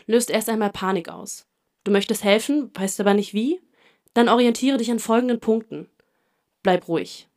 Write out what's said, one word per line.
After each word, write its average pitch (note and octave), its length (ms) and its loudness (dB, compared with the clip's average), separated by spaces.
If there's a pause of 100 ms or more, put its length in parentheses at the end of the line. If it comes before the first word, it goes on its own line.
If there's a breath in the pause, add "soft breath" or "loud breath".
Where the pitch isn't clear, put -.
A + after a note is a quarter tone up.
löst A#3 220 2
erst A3 220 -2
einmal A3 200 0
Panik F#3+ 380 -4
aus. - 380 -16 (380)
Du G3+ 80 0
möchtest G3+ 320 0
helfen, A3+ 500 2
weißt F#3+ 260 -6
aber G3+ 140 4
nicht G3+ 180 0
wie? C4 280 -2 (520 soft breath)
Dann A#3 160 4
orientiere A#3+ 480 2
dich A3+ 140 -4
an A#3 80 -2
folgenden A#3 420 0
Punkten. A3 480 -4 (720)
Bleib F3+ 260 0
ruhig. - 480 -6